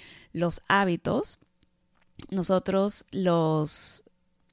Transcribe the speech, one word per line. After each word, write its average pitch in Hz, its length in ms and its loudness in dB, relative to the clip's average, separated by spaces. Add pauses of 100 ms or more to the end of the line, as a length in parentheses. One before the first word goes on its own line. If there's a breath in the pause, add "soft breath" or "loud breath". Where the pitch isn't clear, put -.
(320 loud breath)
los 165 380 -2
hábitos, 196 720 0 (920)
nosotros 190 800 0
los, 160 960 0 (460)